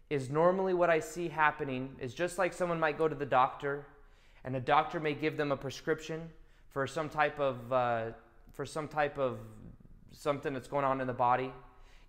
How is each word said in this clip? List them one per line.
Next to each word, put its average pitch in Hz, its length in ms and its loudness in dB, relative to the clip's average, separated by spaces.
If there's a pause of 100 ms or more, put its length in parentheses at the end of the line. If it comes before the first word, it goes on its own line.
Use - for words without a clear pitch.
(100)
is 135 180 -2
normally 180 460 4
what 175 160 4
I 160 100 4
see 170 280 -6
happening 143 720 0
is 123 140 -6
just 175 240 -2
like 180 160 2
someone 175 260 -2
might 156 200 0
go 160 100 4
to 147 60 -2
the 139 120 -4
doctor, 139 600 2 (580)
and 131 100 -4
the 131 60 -2
doctor 156 400 2
may 151 140 0
give 147 240 0
them 147 120 0
a 139 60 2
prescription 156 720 -4 (400)
for 135 180 -2
some 156 220 -4
type 147 320 0
of, 123 320 0
uh, 120 320 2 (480)
for 143 140 -8
some 151 200 -6
type 147 320 -2
of 123 200 0 (720)
something 143 400 -2
that's 127 160 -8
going 139 160 0
on 135 160 2
in 131 60 -2
the 127 60 -2
body. 127 400 2 (560)